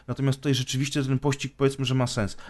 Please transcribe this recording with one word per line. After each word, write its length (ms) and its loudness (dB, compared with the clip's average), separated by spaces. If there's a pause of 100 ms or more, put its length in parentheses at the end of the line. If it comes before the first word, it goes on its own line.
Natomiast 300 0
tutaj 160 2
rzeczywiście 500 0
ten 140 2
pościg, 380 -2
powiedzmy, 280 2
że 100 0
ma 120 2
sens. 300 -2 (140)